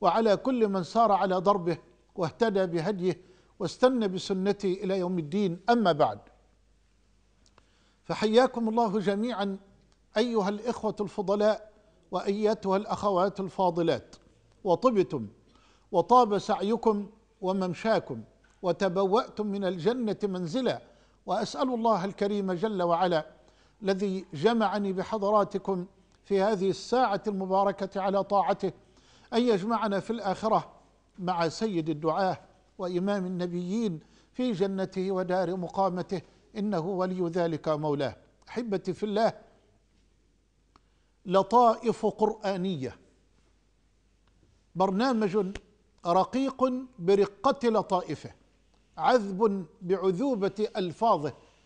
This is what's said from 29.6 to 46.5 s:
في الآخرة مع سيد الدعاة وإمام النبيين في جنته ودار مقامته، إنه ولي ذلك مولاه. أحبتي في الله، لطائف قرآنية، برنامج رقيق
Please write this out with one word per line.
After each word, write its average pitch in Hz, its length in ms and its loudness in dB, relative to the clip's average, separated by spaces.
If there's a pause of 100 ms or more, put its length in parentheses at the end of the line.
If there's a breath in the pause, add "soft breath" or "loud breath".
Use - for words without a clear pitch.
في - 100 -10
الآخرة 196 600 0 (480)
مع 175 300 -2
سيد 165 400 -2
الدعاة 160 520 -2 (380)
وإمام 185 480 -2
النبيين 180 720 -4 (320 soft breath)
في 254 200 -2
جنته 190 580 -2
ودار 185 460 -2
مقامته، 180 680 -2 (340 soft breath)
إنه 202 240 -2
ولي 185 480 -2
ذلك 170 400 -2
مولاه. 147 480 -2 (320)
أحبتي 208 440 -4
في - 100 -8
الله، 214 300 0 (1900)
لطائف 220 800 4
قرآنية، 190 920 -2 (1800)
برنامج 202 640 2 (680)
رقيق 247 680 0 (260)